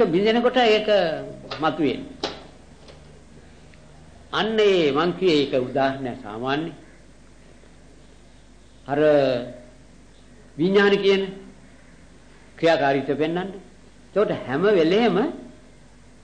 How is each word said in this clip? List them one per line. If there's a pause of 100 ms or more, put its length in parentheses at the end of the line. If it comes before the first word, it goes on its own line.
බිඳෙනකොට
ඒක (640)
මතුවෙන්නේ. (2000)
අන්න
ඒ
මං
කියේ
ඒක
උදාහරණයක්
සාමාන්‍ය. (2250)
අර (1600)
විඥාන
කියන (1300)
ක්‍රියාකාරීත්වය
පෙන්වන්න. (540)
එතකොට
හැම
වෙලේම (1080)